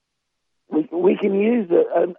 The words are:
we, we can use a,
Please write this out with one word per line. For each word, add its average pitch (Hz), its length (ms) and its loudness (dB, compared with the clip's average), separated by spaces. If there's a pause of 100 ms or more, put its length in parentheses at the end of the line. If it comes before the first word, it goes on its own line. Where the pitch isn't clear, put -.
(680)
we, 156 200 -2
we 185 280 0
can 196 200 -2
use 214 320 0
a, 175 500 0